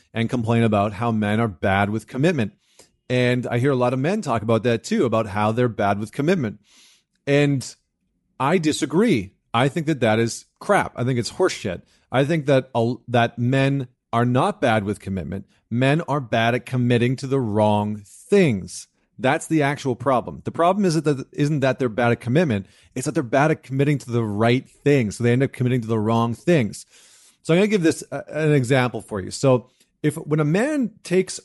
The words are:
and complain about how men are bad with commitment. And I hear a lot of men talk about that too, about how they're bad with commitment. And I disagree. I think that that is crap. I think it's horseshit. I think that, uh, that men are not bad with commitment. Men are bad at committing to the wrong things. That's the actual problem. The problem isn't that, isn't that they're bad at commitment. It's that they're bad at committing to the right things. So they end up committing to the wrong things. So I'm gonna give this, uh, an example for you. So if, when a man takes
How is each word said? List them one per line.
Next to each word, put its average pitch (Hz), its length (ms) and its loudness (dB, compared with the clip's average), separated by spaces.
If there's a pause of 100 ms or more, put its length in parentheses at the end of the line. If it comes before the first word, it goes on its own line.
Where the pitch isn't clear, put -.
(140)
and 113 160 -2
complain 117 340 0
about 107 300 2
how 117 180 -4
men 107 300 0
are 117 80 0
bad 98 400 0
with 110 180 -6
commitment. 131 460 -2 (560)
And 123 380 0
I 120 120 -2
hear 139 120 2
a 135 40 0
lot 123 160 2
of 131 80 -2
men 190 220 -2
talk 113 220 -2
about 110 200 0
that 117 220 0
too, 214 180 0
about 110 240 0
how 104 240 0
they're 123 160 0
bad 101 320 0
with 110 140 -8
commitment. 143 480 -2 (640)
And 143 500 0 (640)
I 151 200 2
disagree. 151 720 0 (200)
I 127 160 2
think 147 180 -4
that 131 140 -2
that 110 180 2
is 117 260 -2 (140)
crap. 175 360 0
I 123 80 -4
think 127 140 -2
it's 113 140 -4
horseshit. 113 500 -2 (300)
I 135 140 2
think 156 200 -2
that, 131 300 2
uh, 117 200 0 (120)
that 117 320 0
men 135 480 0 (260)
are 120 120 2
not 139 360 0
bad 110 220 2
with 101 160 -4
commitment. 95 480 -8 (240)
Men 135 300 2
are 143 180 -4
bad 117 340 0
at 123 140 -6
committing 123 480 2
to 135 120 -10
the 135 120 0
wrong 107 680 0
things. 127 840 0 (300)
That's 131 300 0
the 156 160 0
actual 139 320 -2
problem. 95 480 -2
The 113 80 -6
problem 190 340 2
isn't 160 200 0
that, 135 260 -2
isn't 147 300 -2
that 131 180 0
they're 127 100 0
bad 117 220 0
at 113 80 0
commitment. 123 480 0 (260)
It's 127 120 -6
that 147 80 -4
they're 160 100 -2
bad 135 260 2
at 156 140 -2
committing 139 360 0
to 117 120 -10
the 117 120 0
right 113 460 0
things. 131 460 0
So 117 80 -6
they 120 80 4
end 127 100 2
up 135 120 -2
committing 123 280 0
to 110 60 -10
the 113 100 0
wrong 113 380 0
things. 143 500 -2 (560)
So 160 120 0
I'm 175 60 4
gonna 208 80 4
give 202 160 2
this, 160 280 2
uh, 143 160 -10
an 151 240 0
example 123 500 2
for 98 200 -8
you. 101 100 -10
So 127 380 2 (340)
if, 151 140 0
when 151 240 -4
a 147 40 2
man 240 460 0 (100)
takes 185 420 -2